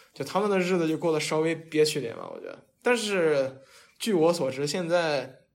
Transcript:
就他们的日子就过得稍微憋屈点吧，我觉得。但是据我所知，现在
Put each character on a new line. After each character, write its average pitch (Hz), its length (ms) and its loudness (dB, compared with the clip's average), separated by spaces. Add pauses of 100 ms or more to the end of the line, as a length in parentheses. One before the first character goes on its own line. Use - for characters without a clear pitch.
(140)
就 135 120 -8
他 185 160 -2
们 208 80 2
的 190 100 2
日 180 180 2
子 165 100 0
就 160 100 0
过 160 160 0
得 156 80 0
稍 156 180 -2
微 160 160 0
憋 156 300 2
屈 151 160 0
点 113 160 -8
吧， 50 160 -12
我 50 60 -14
觉 - 60 -14
得。 - 200 -16 (160)
但 240 140 2
是 160 680 0 (360)
据 226 160 -2
我 170 200 4
所 147 160 -2
知， 131 160 -6
现 175 220 -4
在 156 540 0 (140)